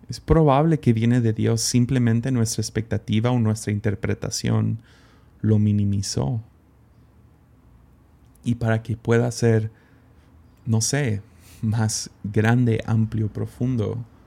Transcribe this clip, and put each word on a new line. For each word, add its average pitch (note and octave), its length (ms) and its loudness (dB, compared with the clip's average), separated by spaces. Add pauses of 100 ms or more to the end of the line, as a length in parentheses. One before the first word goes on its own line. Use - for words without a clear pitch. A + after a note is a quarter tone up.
es - 100 -10
probable D#3 600 4
que A#2+ 120 4
viene A#2 280 2
de A2+ 120 2
Dios, A2 280 0
simplemente B2 720 2
nuestra A2+ 300 -2
expectativa A2 680 -2
o B2 80 0
nuestra G#2+ 340 -2
interpretación A2 1080 -4 (600)
lo G#2+ 200 2
minimizó. G#2 840 0 (2000)
Y A#2+ 140 -2
para A2+ 260 -2
que A2 140 -8
pueda A#2 340 0
ser, A2 400 0 (960)
no A2 140 2
sé, A2+ 420 -2 (400)
más A2 480 -2 (140)
grande, A2 640 2
amplio, A2 460 -2
profundo, A2 720 -4 (220)